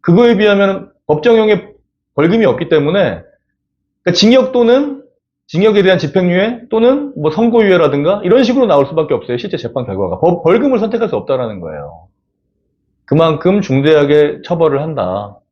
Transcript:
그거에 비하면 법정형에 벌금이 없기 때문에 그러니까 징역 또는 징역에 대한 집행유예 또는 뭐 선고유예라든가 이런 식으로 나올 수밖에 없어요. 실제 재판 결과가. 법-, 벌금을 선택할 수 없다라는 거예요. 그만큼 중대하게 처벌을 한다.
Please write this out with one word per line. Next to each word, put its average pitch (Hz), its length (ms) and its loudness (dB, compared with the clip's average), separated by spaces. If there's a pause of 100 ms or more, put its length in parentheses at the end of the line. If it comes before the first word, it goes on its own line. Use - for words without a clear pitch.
그거에 226 360 4
비하면 196 540 0 (160)
법정형에 214 640 0 (460)
벌금이 185 300 0
없기 135 240 -2
때문에 147 520 0 (800)
그러니까 180 100 -2
징역 233 380 2
또는 254 520 0 (440)
징역에 202 360 2
대한 185 160 4
집행유예 185 720 -2
또는 262 460 0
뭐 151 140 -2
선고유예라든가 190 920 2
이런 226 200 2
식으로 247 220 2
나올 143 220 2
수밖에 156 260 -4
없어요. 120 240 -6
실제 180 200 -8
재판 120 280 -8
결과가. 95 340 -6
법-, 175 240 0
벌금을 247 360 0
선택할 220 300 -4
수 127 60 -6
없다라는 110 440 -6
거예요. 78 480 -16 (1000)
그만큼 165 560 0
중대하게 147 800 2
처벌을 160 380 -2
한다. 104 560 -6 (140)